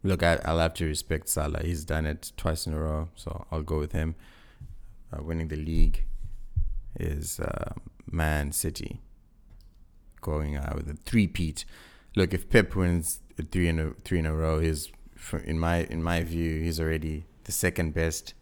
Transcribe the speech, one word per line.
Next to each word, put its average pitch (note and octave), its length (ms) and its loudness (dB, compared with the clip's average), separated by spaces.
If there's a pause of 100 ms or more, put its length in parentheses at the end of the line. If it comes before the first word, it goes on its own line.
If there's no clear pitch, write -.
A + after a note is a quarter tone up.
Look, F#2 200 4
I, E2+ 220 6
I'll E2 140 4
have D#2+ 160 4
to E2+ 100 -2
respect D#2 440 -2
Salah. D2+ 340 0
He's D#2+ 220 -2
done D#2 200 0
it D2+ 320 -4
twice D#2+ 300 -2
in D#2+ 60 -2
a D#2 60 -2
row, D#2 360 0
so - 360 -10
I'll D#2+ 120 -2
go D#2 160 0
with D2+ 120 -4
him. D#2+ 240 0 (960)
Uh, C#2+ 120 -8
winning D#2+ 240 -2
the D2+ 80 -6
league D#2+ 500 6 (960)
is, D2+ 400 -4
uh, - 340 -4 (360)
Man D2+ 420 0
City. - 500 -4 (1160)
Going D2+ 360 -2
out C#2+ 200 -4
with D2 120 -4
a D2+ 60 -6
three-peat. E2+ 720 0 (500)
Look, F#2 160 4
if - 160 -2
Pep - 280 6
wins F2 460 2 (180)
a - 20 -2
three E2+ 260 2
in D#2+ 120 2
a, D#2 140 -2 (100)
three F2+ 160 0
in D#2 80 0
a D#2 80 0
row, D#2 240 2
he's, D#2+ 320 0 (240)
for, - 240 -6
in - 180 -2
my, E2+ 280 2
in E2 180 -4
my E2+ 180 2
view, E2 400 0
he's E2 180 0
already D#2+ 460 -2 (200)
the - 60 -8
second E2+ 440 0
best E2 460 -2